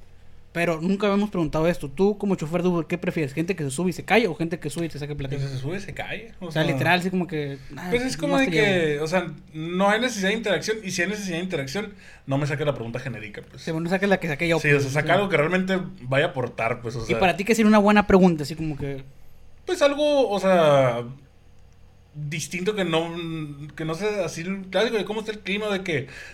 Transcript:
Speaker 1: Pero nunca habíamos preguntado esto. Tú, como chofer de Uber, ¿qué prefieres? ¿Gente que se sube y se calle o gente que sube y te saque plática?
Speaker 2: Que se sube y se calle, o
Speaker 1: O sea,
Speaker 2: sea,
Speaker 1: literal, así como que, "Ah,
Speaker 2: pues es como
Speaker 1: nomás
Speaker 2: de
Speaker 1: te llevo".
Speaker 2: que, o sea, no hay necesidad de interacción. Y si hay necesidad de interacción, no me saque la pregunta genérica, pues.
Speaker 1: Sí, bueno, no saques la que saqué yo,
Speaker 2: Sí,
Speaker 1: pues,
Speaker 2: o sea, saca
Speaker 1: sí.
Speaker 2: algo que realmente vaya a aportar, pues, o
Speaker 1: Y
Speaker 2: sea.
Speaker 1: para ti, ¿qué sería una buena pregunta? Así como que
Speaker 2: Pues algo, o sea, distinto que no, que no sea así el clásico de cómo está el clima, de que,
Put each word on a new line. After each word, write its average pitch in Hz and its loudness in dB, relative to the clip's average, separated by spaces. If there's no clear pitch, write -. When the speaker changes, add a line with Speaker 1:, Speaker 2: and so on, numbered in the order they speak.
Speaker 1:
Pero 170 0
nunca 190 0
habíamos 202 2
preguntado 160 0
esto. 170 -2
Tú, 196 2
como 202 0
chofer 165 -2
de 185 2
Uber, 170 0
¿qué 175 -4
prefieres? 170 -2
¿Gente 170 -2
que 170 -6
se 139 -4
sube 175 -2
y - 0
se - -10
calle 220 4
o 165 -4
gente 165 -4
que 151 -8
sube 170 -4
y - -8
te 147 -10
saque 147 -8
plática? 143 -6
Speaker 2:
Que 139 -2
se 135 -8
sube 143 -4
y 202 -6
se - -10
calle, 101 -8
o 185 -8
Speaker 1:
O 165 -10
sea, 156 0
Speaker 2:
sea, - 2
Speaker 1:
literal, 160 2
así 180 -2
como 180 0
que, 143 -6
"Ah, 180 -12
Speaker 2:
pues 240 2
es 262 -2
como 294 -2
Speaker 1:
nomás 269 4
Speaker 2:
de 262 0
Speaker 1:
te - 0
llevo". 214 6
Speaker 2:
que, 143 -4
o 156 -2
sea, 170 0
no 175 0
hay 214 4
necesidad 202 0
de 214 0
interacción. 214 -2
Y 185 -8
si 175 -2
hay 175 0
necesidad 196 -4
de 180 -2
interacción, 170 -6
no 135 0
me 147 0
saque 151 -4
la 143 2
pregunta 117 -8
genérica, 107 -10
pues. - -20
Speaker 1:
Sí, - -6
bueno, 165 -2
no 170 -4
saques 190 2
la 190 4
que 180 -6
saqué 165 -2
yo, 165 4
Speaker 2:
Sí, 151 2
Speaker 1:
pues, 143 6
Speaker 2:
o 127 -4
sea, 147 0
saca - -6
Speaker 1:
sí. 165 2
Speaker 2:
algo 196 4
que 170 4
realmente 185 2
vaya 131 2
a 175 0
aportar, 117 -4
pues, 117 -8
o 113 -6
Speaker 1:
Y - -6
Speaker 2:
sea. 117 0
Speaker 1:
para 165 4
ti, 190 -4
¿qué 220 2
sería 220 6
una 214 8
buena 208 6
pregunta? 180 8
Así 151 -8
como 156 -4
que 139 -6
Speaker 2:
Pues 359 -2
algo, 285 4
o 202 0
sea, 143 6
distinto 175 -4
que 190 0
no, 165 0
que 180 -6
no 160 -2
sea 202 -2
así 151 -6
el 190 -6
clásico 220 0
de 190 0
cómo 214 -6
está 214 -8
el 208 -14
clima, 208 -4
de 190 -2
que, 151 -2